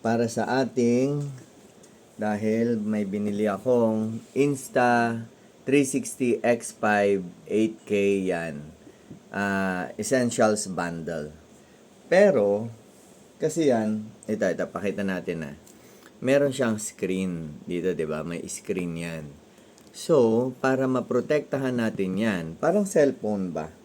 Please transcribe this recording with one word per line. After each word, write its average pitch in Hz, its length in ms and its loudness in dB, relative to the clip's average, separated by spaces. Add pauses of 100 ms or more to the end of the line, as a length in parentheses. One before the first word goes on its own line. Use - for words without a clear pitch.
Para 117 240 2
sa 110 160 -2 (160)
ating, 127 640 2 (960)
dahil 110 560 0
may 107 240 -2
binili 104 480 -2
akong 113 720 0 (160)
Insta 120 880 2 (400)
three 139 240 4
sixty 120 560 -2
X 120 240 2
five 101 560 2 (240)
eight 110 400 0
K 101 400 2
yan. 82 320 -4 (720)
Ah, 98 640 -2
Essentials 110 720 2
Bundle. 82 640 -6 (720)
Pero, 117 640 4 (720)
kasi 151 320 2
yan, 107 320 0 (240)
ito, 107 160 0
ito, 85 240 -2
pakita 98 320 -4
natin 90 400 -4
na. 73 100 -10 (680)
Meron 139 320 2
siyang 117 240 0
screen 90 880 -4
dito, 87 320 -2
di 80 80 -2
ba? 76 160 -4
May 85 240 -8
screen 90 480 -6
yan. 82 320 -8 (720)
So, 123 640 2
para 131 240 2
maprotektahan 127 960 -2
natin 101 400 -2
yan, 95 240 0 (160)
parang 190 240 2
cellphone 110 640 0
ba? 78 240 -8 (120)